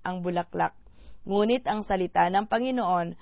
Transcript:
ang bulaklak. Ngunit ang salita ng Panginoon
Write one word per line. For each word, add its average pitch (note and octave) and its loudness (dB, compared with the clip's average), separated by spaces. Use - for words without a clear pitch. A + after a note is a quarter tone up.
ang F3+ -6
bulaklak. F3 -2
Ngunit G#3+ 2
ang G#3+ -4
salita F3+ 2
ng G3+ 0
Panginoon A3 0